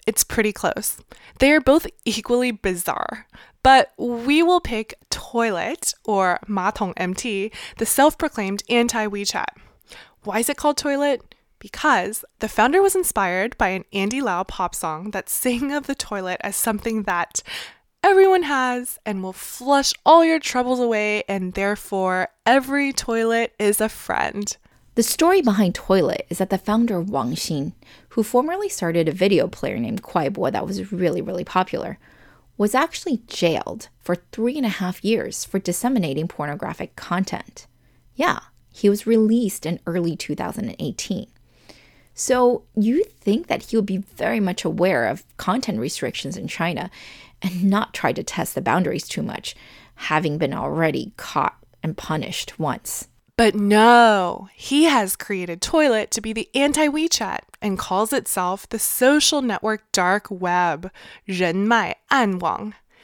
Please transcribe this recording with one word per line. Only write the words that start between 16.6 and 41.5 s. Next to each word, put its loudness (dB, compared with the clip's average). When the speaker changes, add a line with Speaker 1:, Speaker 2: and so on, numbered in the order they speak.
Speaker 1:
that -4
everyone 6
has -2
and -4
will -8
flush 0
all 10
your 2
troubles 0
away, 0
and -4
therefore -2
every 0
toilet -2
is 2
a 0
friend. -6
Speaker 2:
The 4
story 4
behind 2
Toilet 2
is -8
that -2
the 0
founder, 0
Wang -4
Xin, -4
who -2
formerly 0
started 0
a 0
video 4
player -8
named -6
Kuaibo -2
that -4
was -6
really, -2
really -8
popular, -2
was 0
actually -2
jailed -4
for -2
three -2
and -2
a 0
half -6
years -2
for -4
disseminating -2
pornographic -8
content. -6
Yeah, 0
he 0
was 2
released 2
in -4
early -2
two -8
thousand -6
and -14
eighteen. -6